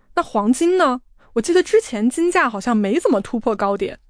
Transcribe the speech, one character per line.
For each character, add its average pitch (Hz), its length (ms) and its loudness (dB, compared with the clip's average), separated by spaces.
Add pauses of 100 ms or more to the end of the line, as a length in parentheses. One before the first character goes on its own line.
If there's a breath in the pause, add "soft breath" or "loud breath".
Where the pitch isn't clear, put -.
(160)
那 349 60 0
黄 220 300 -2
金 349 240 2
呢？ 262 240 2 (320 soft breath)
我 233 80 -2
记 330 140 -2
得 359 80 4
之 427 180 2
前 226 300 -2
金 339 200 0
价 330 200 2
好 202 100 -6
像 233 160 -2
没 214 240 0
怎 392 100 0
么 220 120 2
突 - 180 -6
破 220 160 -2
高 202 180 -2
点， 202 240 -6 (120)